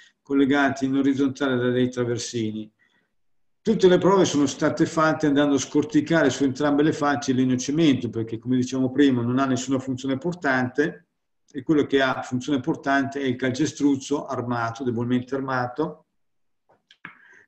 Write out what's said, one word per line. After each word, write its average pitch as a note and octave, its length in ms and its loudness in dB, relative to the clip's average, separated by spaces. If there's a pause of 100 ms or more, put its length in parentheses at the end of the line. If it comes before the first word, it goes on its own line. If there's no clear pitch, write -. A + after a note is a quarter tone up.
(220)
collegati C#3 600 2
in C3+ 140 -2
orizzontale C3+ 580 0
da B2 140 0
dei B2 200 2
traversini. A#2 800 -4 (920)
Tutte F#3+ 260 4
le F3+ 120 6
prove F#3 260 4
sono C#3+ 220 2
state D3+ 380 0
fatte D#3 420 0
andando C#3+ 280 2
a C3+ 40 0
scorticare D3+ 680 2
su C3+ 140 -2
entrambe C#3+ 380 0
le D3+ 120 2
facce C#3+ 380 -2
il B2 60 0
legno B2+ 200 2
cemento, C#3 520 2
perché A2+ 300 -6
come B2 160 -2
dicevamo B2+ 340 0
prima C3 320 4
non B2 160 -2
ha C3+ 80 2
nessuna C3 340 -2
funzione C3 380 -4
portante, D3 880 -2 (440)
e C#3 100 -10
quello D3+ 240 2
che C#3 160 2
ha C3 200 0
funzione B2+ 400 -4
portante C#3 580 -2
è C#3 60 -4
il B2 100 0
calcestruzzo C#3 880 -2
armato, A#2+ 580 -6
debolmente B2 520 -2
armato, C3+ 680 -4 (1400)